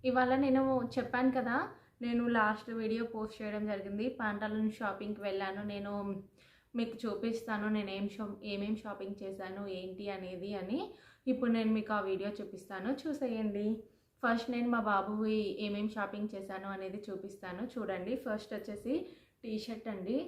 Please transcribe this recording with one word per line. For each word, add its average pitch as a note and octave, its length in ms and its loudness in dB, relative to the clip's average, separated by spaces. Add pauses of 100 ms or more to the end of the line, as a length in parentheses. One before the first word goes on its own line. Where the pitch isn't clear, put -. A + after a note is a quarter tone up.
ఇవాళ B3+ 300 6
నేను C4+ 260 8 (220)
చెప్పాను B3+ 480 4
కదా, B3 240 2 (460)
నేను A#3+ 260 2
లాస్ట్ A3 420 4
వీడియో A3+ 360 0
పోస్ట్ A3 360 -6
చేయడం G#3 240 -2
జరిగింది. G3+ 440 0
పాంటాలూన్ G#3+ 640 0
షాపింగ్‌కి G#3 500 -2
వెళ్ళాను. G3 420 -2
నేను G3+ 300 -4 (800)
మీకు A#3 240 -2
చూపిస్తాను A3 720 0
నేను G#3 200 2
ఏం G3 200 -2
షా-, G#3 340 -6
ఏమేం G#3 320 -2
షాపింగ్ G3+ 480 -6
చేశాను F#3+ 440 -6
ఏంటి F#3 420 -6
అనేది F#3 460 -6
అని. G3 240 -2 (480)
ఇప్పుడు B3+ 240 4
నేను A3+ 200 6
మీకు G#3+ 220 2
ఆ G#3 60 4
వీడియో G3 300 0
చూపిస్తాను, G3+ 640 -6
చూసేయండి. A3 720 0 (580)
ఫస్ట్ A#3 260 2
నేను A#3+ 200 2
మా A#3 100 4
బాబువి G#3+ 800 2
ఏమేం G#3 300 0
షాపింగ్ G#3 440 -4
చేశాను G3 360 -6
అనేది F#3+ 400 -6
చూపిస్తాను F#3 560 -8
చూడండి. G3 500 -2
ఫస్ట్ A3 380 -4
వచ్చేసి G#3+ 420 -4 (440)
టీ A3 180 -4
షర్ట్ A3 300 -6
అండి G3+ 400 0